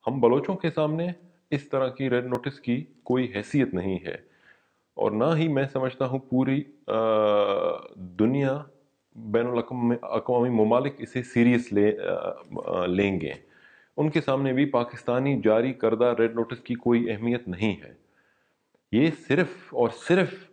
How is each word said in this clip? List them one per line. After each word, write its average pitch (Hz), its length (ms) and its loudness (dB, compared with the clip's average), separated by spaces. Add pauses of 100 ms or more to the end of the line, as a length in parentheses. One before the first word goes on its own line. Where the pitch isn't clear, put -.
ہم 131 120 -2
بلوچوں 131 360 4
کے 170 140 -2
سامنے 156 380 -2 (440)
اس 139 180 -6
طرح 131 200 0
کی 131 200 -4
ریڈ 123 160 2
نوٹس 123 340 -4
کی 123 260 -2 (180)
کوئی 127 320 0
حیثیت 120 380 0
نہیں 92 320 -2
ہے، - 100 -8 (800)
اور 107 180 0
نہ 107 120 0 (120)
ہی 160 120 2
میں 139 260 0
سمجھتا 131 320 -4
ہوں 131 140 -4
پوری، 135 440 0 (240)
آ، 104 80 -2 (1000)
دنیا 127 680 -2 (520)
بین 113 320 -2
الاقوامی، 120 540 0
اقوامی 120 480 0
ممالک 120 480 2
اسے 120 260 -8
سیریس 120 500 2
لے، 104 260 4
آ، 90 160 -2 (500)
آ، 90 200 -2
لیں 95 360 0
گے۔ 69 100 -6 (680)
ان 151 120 0
کے 151 120 0
سامنے 139 320 -2
بھی 139 120 2
پاکستانی 123 760 -2
جاری 117 300 4
کردہ 117 460 0
ریڈ 113 160 2
نوٹس 117 240 -4
کی - 160 -8
کوئی 120 360 0
اہمیت 120 360 -4
نہیں 92 360 -4
ہے۔ 58 100 -20 (1000)
یہ 139 180 4 (180)
صرف 156 200 2 (240)
اور 120 180 0
صرف - 440 0 (200)